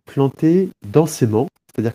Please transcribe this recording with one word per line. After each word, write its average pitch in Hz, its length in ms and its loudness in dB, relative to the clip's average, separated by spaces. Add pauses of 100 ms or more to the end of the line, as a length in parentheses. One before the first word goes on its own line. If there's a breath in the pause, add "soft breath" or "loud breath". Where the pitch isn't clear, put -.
planter 160 640 0 (180)
densément, 131 640 0 (180)
c'est-à-dire 113 280 -6